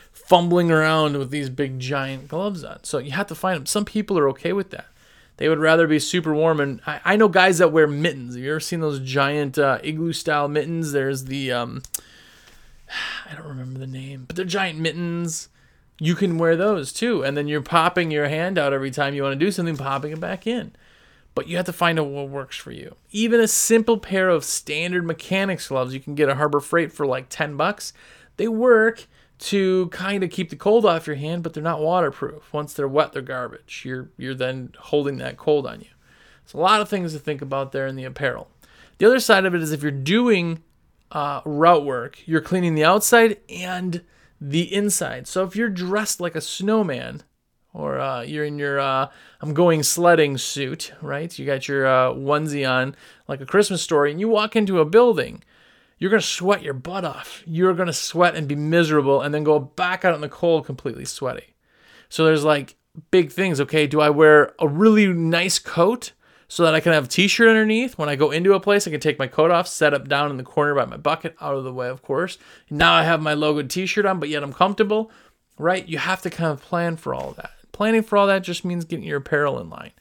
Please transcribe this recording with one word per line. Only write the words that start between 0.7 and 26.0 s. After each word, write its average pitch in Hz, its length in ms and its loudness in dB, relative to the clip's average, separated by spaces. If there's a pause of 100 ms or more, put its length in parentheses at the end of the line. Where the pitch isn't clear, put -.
around 156 460 2
with 131 140 -6
these 143 180 -6
big 131 320 -6
giant 135 480 -6
gloves 180 340 -6
on. - 220 -18
So 147 140 -6
you 139 140 -8
have 196 160 -4
to 165 60 -12
find 185 220 -2
them. 135 100 -10
Some 208 200 -2
people 208 320 -2
are 143 100 4
okay 170 240 -4
with 196 180 -6
that. - 160 -16 (520)
They 151 100 0
would 156 100 2
rather 160 280 4
be 151 120 4
super 160 360 -2
warm. 156 260 2
And 139 260 -4
I, 151 180 -8
I 190 120 4
know 214 120 6
guys 185 300 4
that 165 140 6
wear 156 140 6
mittens. 143 480 -2
Have 123 100 -12
you 139 60 -6
ever 156 100 -4
seen 170 200 -6
those 147 200 -4
giant, 139 580 -2
uh, 135 240 2
igloo 156 300 -4
style 147 360 -2
mittens? 151 440 -2
There's 135 320 -2
the, 135 260 -6
um, 120 320 -6 (1080)
<sighs> - 420 -12
I 147 40 -16
don't 156 120 -16
remember 131 320 -12
the 131 80 -12
name, 131 400 -14
but 165 100 -14
they're 185 80 -4
giant 180 340 -4
mittens. 170 720 -6 (500)
You 165 160 0
can 175 240 0
wear 165 180 2
those 180 360 0
too. 220 300 -2
And 139 140 -2
then 147 120 -2
you're 147 140 -2
popping 170 480 0
your 147 180 0
hand 170 300 -4
out 139 140 0
every 135 180 -2
time 139 240 -4
you 139 80 -4
wanna 139 140 -2
do 180 140 0
something, 170 260 -4
popping 139 360 -6
it 160 80 -10
back 175 260 -8
in. 233 260 -6 (640)
But 127 140 -4
you 170 80 -6
have 180 100 -2
to 175 60 -6
find 170 260 0
out 151 80 -2
what 139 220 -8
works 139 280 -12
for - 140 -16
you. - 240 -16 (160)
Even 226 300 2
a 220 80 4
simple 226 500 2
pair 190 300 0
of 170 160 2
standard 170 600 -4
mechanics 185 640 -4
gloves 131 240 -4
you 135 80 -10